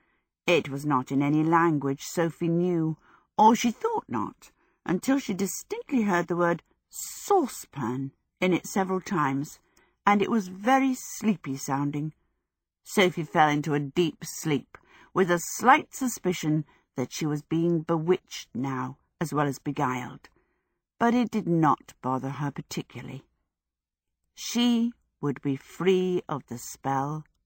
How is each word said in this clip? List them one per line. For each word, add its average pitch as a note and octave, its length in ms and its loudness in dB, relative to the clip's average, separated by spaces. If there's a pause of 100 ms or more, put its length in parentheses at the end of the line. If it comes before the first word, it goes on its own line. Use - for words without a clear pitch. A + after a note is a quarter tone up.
(480)
It D3+ 220 4
was C#3 160 -6
not C3+ 260 0
in C#3 100 2
any D3+ 220 4
language D#3 580 2
Sophie E3+ 460 -2
knew, E3 500 0 (400)
or A3 180 8
she A#3+ 140 0
thought - 400 -4
not, - 420 -6 (340)
until B3+ 340 0
she A#3 160 -6
distinctly A#3+ 680 -4
heard F3 240 2
the F3 80 -2
word E3+ 280 0 (260)
"saucepan" C#3 1200 -2 (300)
in F#3 120 2
it - 120 0
several F#3 360 -2
times, D3 580 -2 (440)
and G#3 180 4
it - 100 0
was G#3 160 0
very B3+ 480 2
sleepy F3 640 -4
sounding. C#3+ 560 -4 (720)
Sophie F3+ 400 0
fell D#3 260 4
into D3 260 0
a D3 40 2
deep D3 440 -2
sleep, - 520 -4 (380)
with F3+ 160 2
a F3 80 4
slight - 560 2
suspicion D#3+ 720 -2 (300)
that B2+ 160 -6
she - 140 -4
was D3 180 -2
being E3 380 0
bewitched - 760 -2
now, C3 420 -6 (240)
as E3 100 -4
well C#3+ 140 0
as C#3 140 -4
beguiled. C3 680 -6 (680)
But A#3 160 4
it A#3+ 160 2
did F#3 180 -4
not D#3+ 540 2
bother C3 300 -4 (100)
her D3 80 -2
particularly. C#3 760 -12 (1080)
She A#3+ 580 0 (300)
would C#3+ 200 -4
be C#3 140 -2
free F3+ 720 0
of D3+ 180 -6
the A#2+ 100 -10
spell C#3 680 -4 (200)